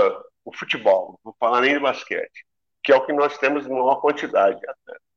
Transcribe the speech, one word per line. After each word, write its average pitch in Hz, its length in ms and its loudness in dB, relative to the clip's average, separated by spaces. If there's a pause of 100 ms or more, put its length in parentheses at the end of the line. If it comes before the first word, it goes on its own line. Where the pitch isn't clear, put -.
(440)
o - 80 -16
futebol, 98 720 -2
vou 110 160 -20
falar 120 220 2
nem 139 140 2
do 143 60 -2
basquete, - 640 -6 (380)
que - 80 2
é 135 40 10
o 131 100 2
que 151 80 -4
nós 143 240 0
temos 139 280 -2
em 127 40 -12
maior 131 320 0
quantidade 123 580 2
de - 80 -14
atletas. - 340 -18 (160)